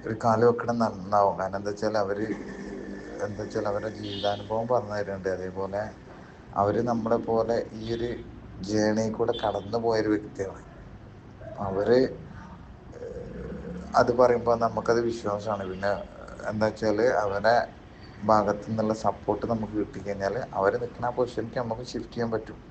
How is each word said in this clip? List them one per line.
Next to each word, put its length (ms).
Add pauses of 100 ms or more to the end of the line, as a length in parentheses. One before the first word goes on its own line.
ഒരു 140
കാല് 280
വെക്കണം 340
നന്നാവും. 580
കാരണം 200
എന്താ 140
വെച്ചാൽ 260
അവര്, 300 (920)
എന്താ 220
വെച്ചാൽ 240
അവരുടെ 260
ജീവിതാനുഭവം 720
പറഞ്ഞു 280
തരുന്നുണ്ട്. 340
അതേപോലെ 520 (720)
അവര് 300
നമ്മളെ 380
പോലെ 360 (160)
ഈ 200
ഒരു 160 (520)
ജേണി 480
കൂടെ 260
കടന്നു 440
പോയൊരു 300
വ്യക്തിയാണ്. 520 (960)
അവര്, 420 (960)
ഏഹ്, 520 (480)
അത് 200
പറയുമ്പോൾ 440
നമുക്കത് 460
വിശ്വാസമാണ്. 640
പിന്നെ 240 (540)
എന്താ 220
വെച്ചാൽ 320 (180)
അവരുടെ 380 (680)
ഭാഗത്തു 460
നിന്നുള്ള 280
സപ്പോർട്ട് 520
നമുക്ക് 280
കിട്ടിക്കഴിഞ്ഞാൽ 600 (180)
അവര് 260
നിൽക്കുന്ന 280
ആ 80
പൊസിഷനിലേക്ക് 440
നമുക്ക് 260
ഷിഫ്റ്റ് 280
ചെയ്യാൻ 180
പറ്റും. 280 (120)